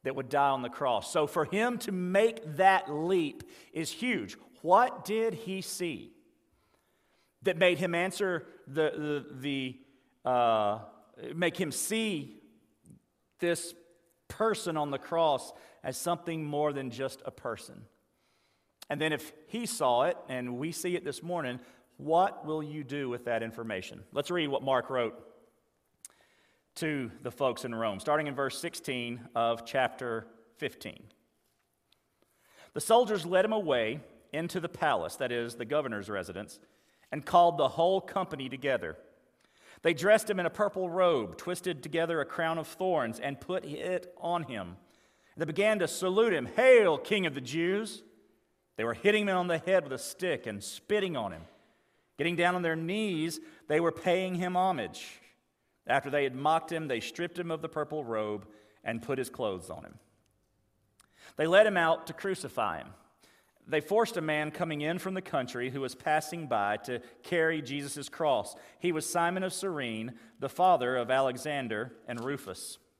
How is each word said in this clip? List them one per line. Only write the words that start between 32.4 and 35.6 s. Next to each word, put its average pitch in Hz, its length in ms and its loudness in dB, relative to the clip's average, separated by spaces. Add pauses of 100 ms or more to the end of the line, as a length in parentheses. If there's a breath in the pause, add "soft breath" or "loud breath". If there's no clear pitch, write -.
"The - 80 -6
soldiers 214 460 4
led 185 180 6
him 220 80 0
away 139 460 2 (320)
into 165 280 -4
the 160 100 -4
palace," 107 480 0
that 127 140 -2
is, 117 220 -2
the 117 120 -8